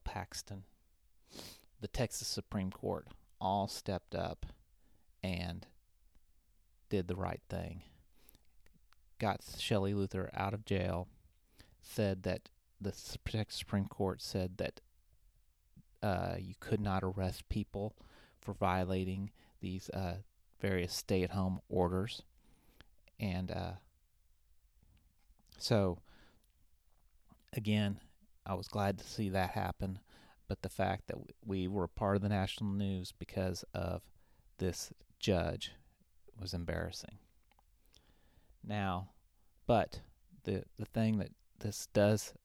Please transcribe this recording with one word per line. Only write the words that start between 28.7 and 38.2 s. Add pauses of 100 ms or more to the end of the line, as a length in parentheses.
to
see
that
happen, (500)
but
the
fact
that
w-, (120)
we
were
a
part
of
the
national
news
because (100)
of (560)
this (260)
judge (680)
was
embarrassing. (1500)